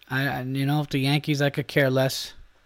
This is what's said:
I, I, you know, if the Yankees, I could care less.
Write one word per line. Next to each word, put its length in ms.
I, 180
I, 140
you 240
know, 160
if 80
the 100
Yankees, 420
I 80
could 180
care 220
less. 440